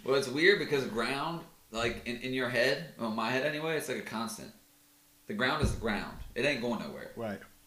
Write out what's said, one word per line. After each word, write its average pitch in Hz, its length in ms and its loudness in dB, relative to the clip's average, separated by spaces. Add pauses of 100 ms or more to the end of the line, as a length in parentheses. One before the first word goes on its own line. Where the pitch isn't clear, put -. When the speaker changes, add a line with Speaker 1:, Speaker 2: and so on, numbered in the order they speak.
Speaker 1:
Well, 131 120 4
it's 135 120 2
weird 170 320 6
because 143 260 2
ground, 139 560 -2 (300)
like, 113 340 -2
in, 120 120 -4
in 127 160 -4
your 127 160 0
head, 135 500 2
well, 117 100 -2
in 107 60 -2
my 113 160 0
head 131 140 2
anyway, 156 320 0
it's 135 120 -4
like 123 80 -2
a 104 40 -6
constant. - 500 -6 (760)
The 110 60 -6
ground 135 300 2
is - 100 6
the - 60 -4
ground. 98 380 -2 (180)
It 123 100 2
ain't 139 160 2
going 117 180 0
nowhere. 73 360 -10
Speaker 2:
Right. 110 240 -4 (280)